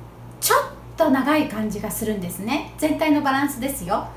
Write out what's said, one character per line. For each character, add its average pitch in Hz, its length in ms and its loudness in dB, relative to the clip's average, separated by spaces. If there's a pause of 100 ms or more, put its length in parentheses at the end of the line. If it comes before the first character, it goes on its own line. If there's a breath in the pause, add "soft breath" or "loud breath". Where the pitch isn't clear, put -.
(400)
ち - 140 4
ょ - 20 8
っ 571 40 6 (360)
と 302 140 4
長 269 260 4
い 302 120 2
感 214 200 -4
じ 202 120 -6
が 208 100 -4
す - 160 -4
る 214 80 0
ん 196 60 -4
で 175 100 -4
す - 100 -10
ね。 247 380 -4
全 302 200 2
体 311 140 4
の 294 80 4
バ 269 120 2
ラ 277 120 2
ン 285 60 2
ス 240 100 -8
で 262 80 -2
す 277 160 -6
よ。 214 220 -2 (100)